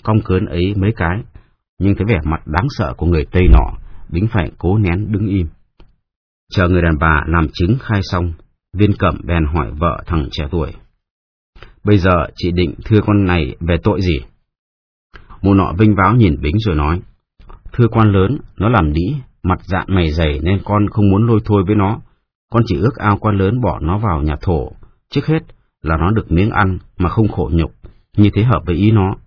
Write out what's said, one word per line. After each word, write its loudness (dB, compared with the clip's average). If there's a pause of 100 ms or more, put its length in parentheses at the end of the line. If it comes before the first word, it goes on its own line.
cong 2
cớn 0
ấy -2
mấy 0
cái, -2 (560)
nhưng 2
thấy -4
vẻ 0
mặt -4
đáng -2
sợ -4
của -4
người 2
Tây 4
nọ, 4 (320)
Bính -2
phải -2
cố 0
nén 0
đứng -2
im. 0 (1040)
Chờ 0
người 2
đàn 2
bà 2
làm 0
chứng 0
khai -2
xong, -4 (440)
Viên 2
Cẩm 0
bèn 0
hỏi -4
vợ -4
thằng -4
trẻ -8
tuổi: -6 (1120)
"Bây 4
giờ 2 (240)
chị -4
định 0 (120)
thưa 4
con 2
này -2
về 0
tội 0
gì?" 0 (1200)
Mụ 2
nọ 2
vinh 4
váo 4
nhìn 4
Bính -2
rồi -2
nói: -2 (680)
"Thưa 2
quan 4
lớn, 2 (200)
nó 0
làm 0
đĩ, -2 (280)
mặt 0
dạ -6
mày 0
dày -2
nên 0
con 0
không 2
muốn 2
lôi 4
thôi 2
với 2
nó. 0 (520)
Con 2
chỉ -2
ước 0
ao 0
quan 0
lớn 0
bỏ -2
nó -2
vào -2
nhà -2
thổ, -2 (380)
trước -4
hết 0 (420)
là -2
nó 2
được -2
miếng 2
ăn 0 (200)
mà 0
không 2
khổ -4
nhục, 0 (460)
như 6
thế 0
hợp 0
với -2
ý 4
nó. 2 (120)